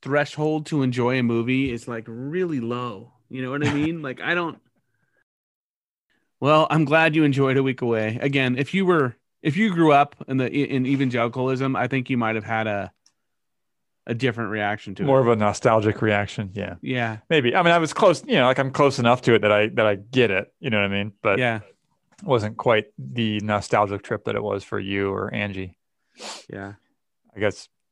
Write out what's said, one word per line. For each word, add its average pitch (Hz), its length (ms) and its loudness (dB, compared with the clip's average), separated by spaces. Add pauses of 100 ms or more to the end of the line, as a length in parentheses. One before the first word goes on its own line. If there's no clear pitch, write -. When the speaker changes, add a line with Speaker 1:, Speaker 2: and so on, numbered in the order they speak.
Speaker 1:
threshold 151 680 -2
to 147 140 0
enjoy 127 380 0
a 123 40 0
movie 120 480 0
is, 117 160 -10
like, 113 200 -10
really 143 540 -6
low. 117 520 -8 (160)
You 131 140 -10
know 127 80 -8
what 147 120 -4
I 143 100 0
Speaker 2:
<laughs> - 20 -2
Speaker 1:
mean? 160 260 -4
Like, 131 200 -12
I 147 120 -4
don't. 170 240 -6 (1800)
Well, 156 300 4
I'm 156 160 2
glad 156 300 4
you 160 80 4
enjoyed 135 340 2
A 139 60 2
Week 131 180 -4
Away. 110 400 0
Again, 131 360 0
if 139 160 -4
you 190 120 0
were, 151 300 2 (280)
if 143 140 -2
you 214 160 2
grew 165 180 4
up 143 240 4 (120)
in 131 100 -2
the, 127 140 0
in 135 340 -2
evangelicalism, 131 880 0
I 120 120 -2
think 131 220 -4
you 127 80 -2
might 110 180 0
have 104 80 -6
had 110 240 -4
a, 101 240 -4 (1160)
a 117 80 -4
different 113 340 -2
reaction 104 460 -4
to 101 80 -6
Speaker 2:
More 135 160 4
Speaker 1:
it. - 20 4
Speaker 2:
of 117 60 2
a 117 80 4
nostalgic 107 640 2
reaction. 104 520 -2
Yeah. 95 280 -8
Speaker 1:
Yeah. 120 360 -4 (120)
Speaker 2:
Maybe. 135 260 2
I 185 60 2
mean, 170 120 4
I 170 40 4
was 160 160 -2
close, 180 320 2
you 254 100 0
know, 131 100 6
like, 131 120 4
I'm 135 140 0
close 139 260 2
enough 120 260 4
to 117 120 6
it 104 80 4
that 104 80 4
I, 104 160 4
that 110 180 2
I 104 100 2
get 110 360 2
it. 95 280 -2
You 131 120 -6
know 107 60 0
what 101 140 2
I 101 120 -2
mean? 104 180 -12
But 101 160 2
Speaker 1:
Yeah. 117 220 0 (640)
Speaker 2:
wasn't 113 340 0
quite 110 280 2 (120)
the 117 440 -4
nostalgic 104 600 0
trip - 240 -6
that 107 100 -4
it 110 80 -4
was 101 200 -4
for 104 160 -8
you 98 320 -2
or 101 220 -6
Angie. 95 440 -8 (720)
Speaker 1:
Yeah. 98 220 -12 (600)
Speaker 2:
I 104 40 -10
guess 101 300 -4 (220)